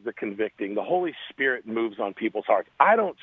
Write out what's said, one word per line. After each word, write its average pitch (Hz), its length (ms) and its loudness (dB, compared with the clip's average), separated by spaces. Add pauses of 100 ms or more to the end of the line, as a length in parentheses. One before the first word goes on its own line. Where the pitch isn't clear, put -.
the 117 80 -6
convicting. 104 600 -4
The 101 80 -2
Holy 175 320 -2 (140)
Spirit 131 380 -2
moves 113 340 -2
on 101 140 -2
people's 107 320 -4
hearts. 101 240 2 (100)
I 202 160 8
don't 196 260 -2